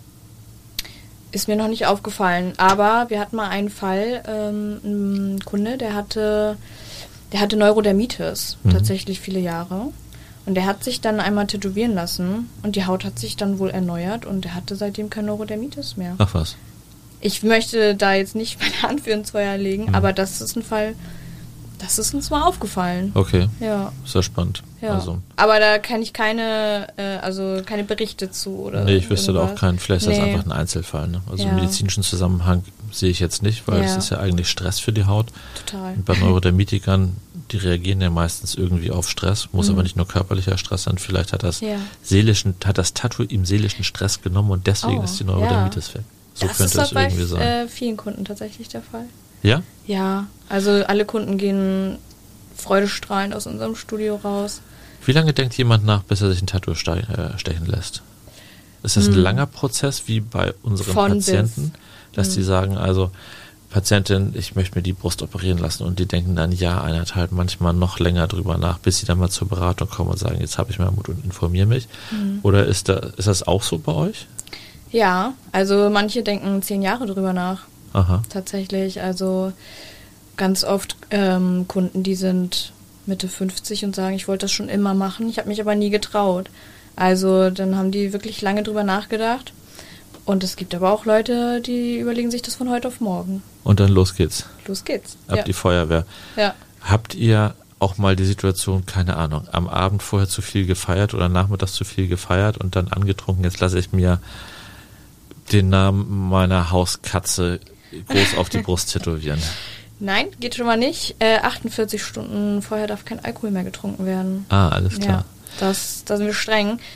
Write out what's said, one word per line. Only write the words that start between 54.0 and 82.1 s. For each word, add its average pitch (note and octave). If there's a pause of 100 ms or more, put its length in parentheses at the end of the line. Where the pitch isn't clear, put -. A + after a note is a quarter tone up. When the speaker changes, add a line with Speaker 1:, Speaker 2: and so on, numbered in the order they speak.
Speaker 1:
raus. G3+ (460)
Speaker 2:
Wie B2+
lange D#3
denkt B2+
jemand A2+
nach, G#2
bis G2
er G2+
sich F#2
ein F#2
Tattoo F2+
ste-, - (180)
äh, E2+
stechen E2
lässt? - (800)
Ist -
das G2+
ein G2+
Speaker 1:
Hm. F#2+
Speaker 2:
langer A#2
Prozess, -
wie A2+
bei F#2+ (100)
unseren F#2+
Speaker 1:
Von G3+
Speaker 2:
Patienten, D3+
Speaker 1:
bis. - (320)
Speaker 2:
dass G2
Speaker 1:
Hm. F#3
Speaker 2:
die -
sagen, F#2+
also, F#2 (600)
„Patientin, G2
ich G2
möchte F#2
mir F2+
die F#2
Brust -
operieren F2+
lassen“, E2+
und F2
die F2+
denken F2+
dann E2
ein F2+
Jahr, F2
eineinhalb, E2
manchmal F2+
noch F2+
länger F2
drüber F2
nach, F2
bis -
sie -
dann F2
mal F2+
zur -
Beratung F#2
kommen F2
und F2
sagen, E2+
„Jetzt -
habe -
ich -
mal F#2
Mut G2
und F2
informiere F#2
mich“? A#2+ (220)
Speaker 1:
Hm. G3+
Speaker 2:
Oder G2+
ist -
da, F#2+ (200)
ist F#2+
das G2
auch F2+
so -
bei D#3
euch? E3 (640)
Speaker 1:
Ja, G3+ (200)
also G3+
manche G#3
denken G3
zehn G3
Jahre A3+
drüber F#3+
nach. F#3 (300)
Speaker 2:
Aha. F#2
Speaker 1:
Tatsächlich, F#3+
also F#3 (840)
ganz F#3+
oft, - (140)
ähm, F#3
Kunden, F#3+
die F#3+